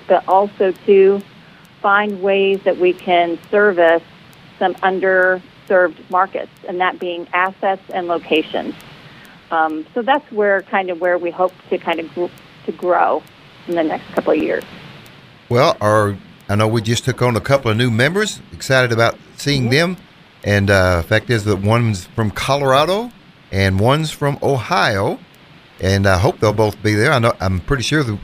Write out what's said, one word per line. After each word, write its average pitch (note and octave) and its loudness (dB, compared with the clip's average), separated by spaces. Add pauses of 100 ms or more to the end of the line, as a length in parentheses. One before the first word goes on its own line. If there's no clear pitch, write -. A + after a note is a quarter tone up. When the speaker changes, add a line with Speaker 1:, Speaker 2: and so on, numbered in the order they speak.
Speaker 1:
but - 2
also G3 2 (140)
to G3 6 (600)
find G3+ 0
ways G3 2
that F3+ 2
we F3+ 2
can F3 0 (100)
service E3+ 4 (560)
some F#3 -2
underserved F#3 0 (140)
markets, F#3 -2 (160)
and F3+ -8
that F3+ -2
being E3+ -8
assets F#3+ -2 (120)
and F3+ -6
locations. D3+ -4 (760)
Um, D#3 -2
so B3 -4
that's C#4 -2
where, G3+ 0
kind F#3+ -4
of E3 -8
where F3+ 0
we E3+ -4
hope F3+ -2 (160)
to F#3 -2
kind E3 -6
of E3 -12
gr-, F3 -4 (400)
to G#3 -6
grow D#3+ -2 (440)
in F3 -4
the E3 0
next D#3 -6
couple - -2
of D#3 0
years. - -4 (840)
Speaker 2:
Well, C3 2
our, G#2 2 (340)
I G2+ 0
know A2 2
we A2+ 0
just A2 -2
took B2 -4
on B2 2
a G2 0
couple C3+ 0
of G#2+ 0
new B2 0
members. E3+ 0 (140)
Excited B2+ 0
about A2+ 2 (200)
seeing C#3 -2
Speaker 1:
Yeah. A#2 -2 (140)
Speaker 2:
them. F3+ -6 (460)
And, G2+ 2
uh, F#2 4
fact A2 -2
is A2 0
that G#2 0
one's G#2+ 0
from A2 -4
Colorado D3 0 (400)
and F#2+ 0
one's D3+ 2
from C#3+ -4
Ohio, C#3 -2 (600)
and G2 0
I F#2 4
hope C3+ 0
they'll G#2+ 2
both G#2 -2
be G#2+ 0
there. A2+ 2
I C3+ 2
know, A2+ 0
I'm F#2 -2
pretty C3 -4
sure D3 0
the G#2+ -4